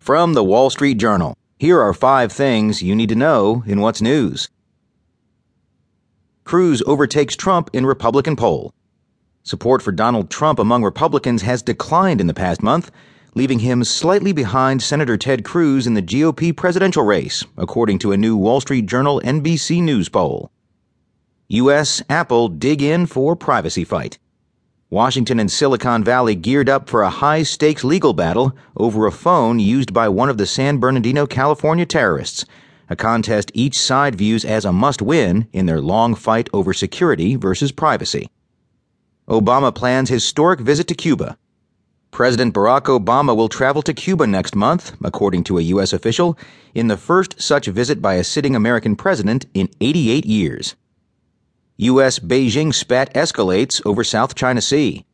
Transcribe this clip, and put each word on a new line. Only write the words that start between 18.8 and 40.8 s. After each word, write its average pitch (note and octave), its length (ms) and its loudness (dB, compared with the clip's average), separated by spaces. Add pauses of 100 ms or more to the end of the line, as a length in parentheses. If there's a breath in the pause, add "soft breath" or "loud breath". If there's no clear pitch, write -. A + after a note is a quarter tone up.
Journal C3+ 360 0
N C3+ 160 -2
B D#3 180 0
C E3 240 0
News C#3 280 0
poll. C#2+ 420 -4 (960)
U B2+ 240 2
S C#3+ 380 0
Apple B2+ 400 2
dig B2+ 340 -2
in E3 240 0
for D3+ 300 -2
privacy F#2+ 480 -2
fight. - 340 -6 (720)
Washington A#2+ 500 0
and G2+ 100 0
Silicon A#2+ 540 0
Valley A#2+ 300 2
geared B2 340 0
up C3+ 180 0
for A2+ 160 0
a F#2+ 60 2
high-stakes D3+ 720 0
legal D3 300 2
battle A2 420 0 (220 soft breath)
over A2 300 0
a G2+ 40 2
phone B2 480 0
used A2 360 0
by A#2 120 2
one G#2+ 220 2
of C3 80 0
the G2+ 80 0
San C#3 320 0
Bernardino, B2+ 500 0
California D3+ 600 0
terrorists, G#2 580 -2 (460 soft breath)
a F2 40 -6
contest A2 600 -2
each C3 240 -2
side C3+ 360 0
views G#2+ 300 0
as G#2+ 220 -2
a F#2+ 80 0
must-win A2+ 760 0
in F#2+ 140 -2
their D#2+ 160 0
long G#2+ 340 0
fight A2+ 380 -2
over F#2+ 220 0
security G#2+ 600 -2
versus G2+ 360 -2
privacy. - 560 -2 (1000)
Obama A#2+ 480 2
plans B2+ 360 -2
historic D3 500 0
visit C#3+ 280 0